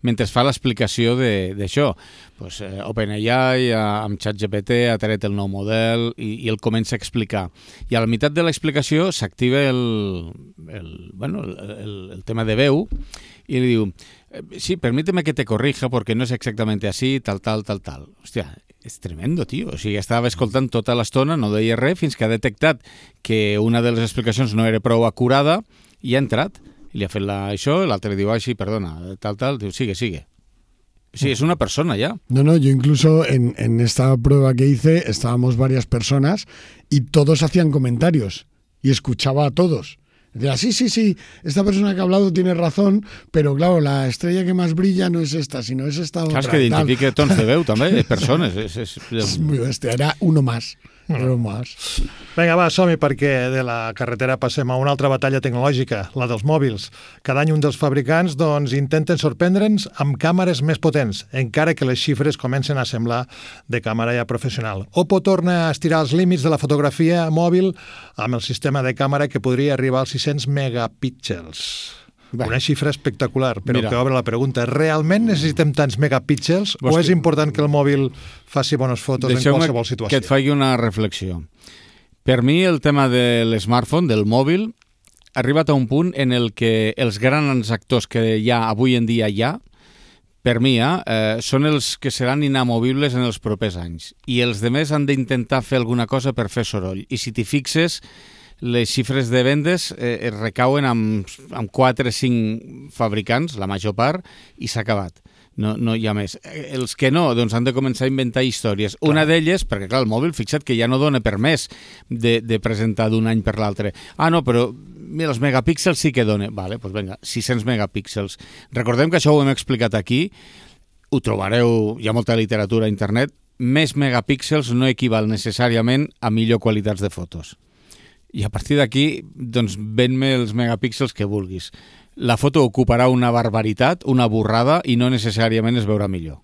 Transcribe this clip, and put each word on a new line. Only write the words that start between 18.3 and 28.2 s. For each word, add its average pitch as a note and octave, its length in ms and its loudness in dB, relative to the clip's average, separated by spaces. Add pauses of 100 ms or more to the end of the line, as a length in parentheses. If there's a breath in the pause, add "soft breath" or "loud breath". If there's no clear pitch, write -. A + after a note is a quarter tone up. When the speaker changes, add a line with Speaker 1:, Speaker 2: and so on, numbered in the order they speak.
Speaker 1:
és - 160 -18
tremendo, G#2+ 480 -6
tio. F#3+ 240 -8
O - 80 -10
sigui, G#2 160 -4
estava A#2 320 -2
escoltant B2 420 -2
tota A#2 240 -2
l'estona, C3+ 460 0
no G#2 160 0
deia A2+ 240 0
res, D3+ 240 0
fins C#3+ 160 -4
que A2+ 80 0
ha A2+ 80 0
detectat B2+ 480 0 (400 loud breath)
que G#2+ 400 0
una A#2 180 2
de A#2+ 140 2
les A2+ 80 0
explicacions A2+ 560 -2
no A2+ 80 4
era A2 160 2
prou A#2 240 4
acurada C#3 540 2 (440 soft breath)
i B2 80 0
ha C3 80 4
entrat. C3+ 380 -2 (340 loud breath)
I A#2 60 -8
li G2+ 40 -2
ha F#2+ 80 -4
fet G2 140 -4
la, G2 260 -4
això, C#3 280 0 (100)
l'altre G#2 240 -2
li - 80 -2